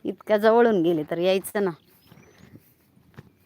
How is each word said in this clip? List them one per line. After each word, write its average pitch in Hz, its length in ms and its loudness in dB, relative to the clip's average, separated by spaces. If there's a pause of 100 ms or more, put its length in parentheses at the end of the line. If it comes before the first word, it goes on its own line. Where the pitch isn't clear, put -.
इतक्या 208 320 -4
जवळून 220 460 2
गेले 165 200 0
तर 165 160 -6
यायचं 190 460 -2
ना. 180 60 -2 (1700)